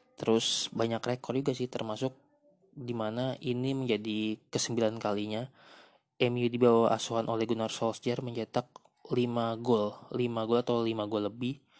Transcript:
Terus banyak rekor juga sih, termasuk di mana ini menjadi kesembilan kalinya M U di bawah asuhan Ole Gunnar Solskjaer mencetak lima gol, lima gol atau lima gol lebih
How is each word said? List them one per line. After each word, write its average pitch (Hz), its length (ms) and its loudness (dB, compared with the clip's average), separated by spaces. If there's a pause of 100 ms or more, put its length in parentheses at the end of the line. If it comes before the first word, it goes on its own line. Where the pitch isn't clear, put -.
(160)
Terus - 560 0
banyak 117 320 -2
rekor 123 320 -2
juga 139 160 0
sih, 123 160 -4
termasuk 117 480 -4 (560)
di 120 240 -8
mana 113 480 -2
ini 127 320 0
menjadi 107 720 0
kesembilan 113 560 0
kalinya 107 440 -2 (680)
M 123 240 2
U 120 80 2
di 120 80 -2
bawah 117 400 6
asuhan 113 320 -2
Ole 113 160 0
Gunnar 113 240 0
Solskjaer 120 560 -2
mencetak 120 480 -6 (400)
lima 120 480 0
gol, 113 320 2 (240)
lima 117 320 -2
gol 120 160 4
atau 120 160 2
lima 113 240 0
gol 104 240 -2
lebih 123 320 -4 (200)